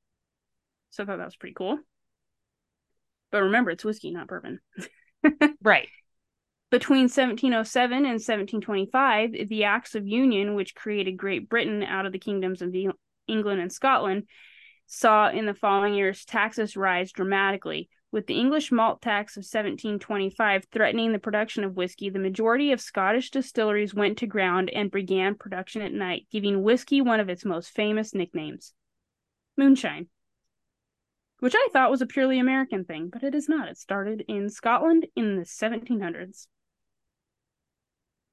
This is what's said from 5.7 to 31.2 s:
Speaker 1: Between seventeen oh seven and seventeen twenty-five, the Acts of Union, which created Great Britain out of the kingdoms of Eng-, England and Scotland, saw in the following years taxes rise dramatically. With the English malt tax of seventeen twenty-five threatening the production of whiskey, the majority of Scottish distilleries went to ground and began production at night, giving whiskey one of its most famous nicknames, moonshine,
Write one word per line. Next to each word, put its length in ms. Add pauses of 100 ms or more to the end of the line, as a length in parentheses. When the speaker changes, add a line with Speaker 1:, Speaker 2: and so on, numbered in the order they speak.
Speaker 1:
Between 400
seventeen 460
oh 80
seven 420
and 160
seventeen 400
twenty-five, 680 (180)
the 140
Acts 320
of 120
Union, 460
which 220
created 420
Great 320
Britain 320
out 240
of 60
the 80
kingdoms 420
of 140
Eng-, 160 (360)
England 320
and 140
Scotland, 540 (580)
saw 460
in 160
the 80
following 400
years 300
taxes 520
rise 340
dramatically. 760 (260)
With 120
the 120
English 320
malt 300
tax 340
of 80
seventeen 560
twenty-five 720
threatening 400
the 80
production 460
of 100
whiskey, 340
the 80
majority 540
of 80
Scottish 500
distilleries 640
went 260
to 60
ground 440
and 200
began 460
production 460
at 100
night, 400
giving 320
whiskey 380
one 180
of 80
its 160
most 280
famous 440
nicknames, 580 (840)
moonshine, 500 (1300)